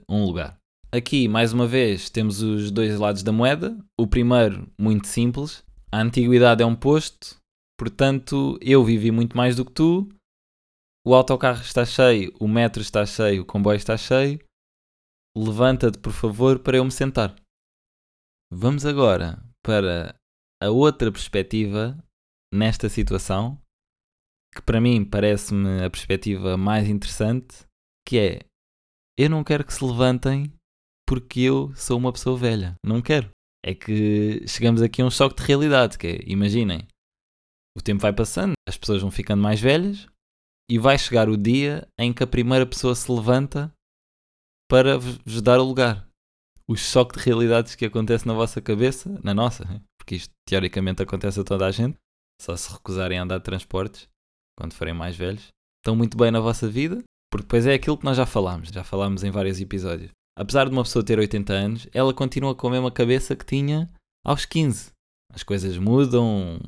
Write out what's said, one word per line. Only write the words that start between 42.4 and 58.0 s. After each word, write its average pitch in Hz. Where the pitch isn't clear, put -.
pessoa 127
se -
levanta 127
para 131
vos, 123
vos 113
dar 123
o 131
lugar. 123
O 113
choque -
de 101
realidades 117
que 117
acontece 110
na 113
vossa 107
cabeça, 131
na 101
nossa, 113
porque -
isto -
teoricamente 95
acontece 98
a 95
toda 95
a 95
gente, 113
só 87
se -
recusarem 92
a 90
andar 92
de 90
transportes 95
quando 82
forem 82
mais 85
velhos, 92
estão 113
muito 113
bem 117
na 113
vossa 117
vida, 156
porque 101
depois 117
é 139
aquilo 147
que -